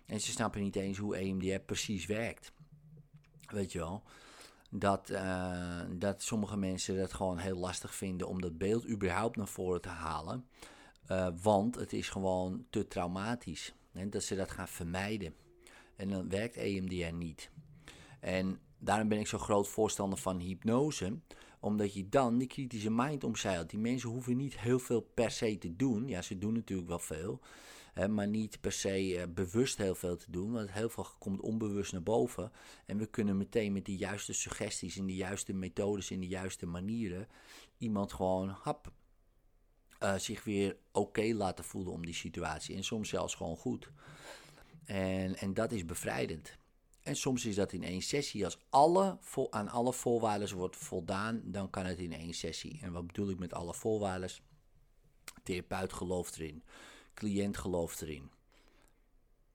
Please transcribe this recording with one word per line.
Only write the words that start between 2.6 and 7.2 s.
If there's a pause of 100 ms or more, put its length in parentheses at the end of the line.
Weet
je
wel? (680)
Dat,
eh,
dat
sommige
mensen
dat
gewoon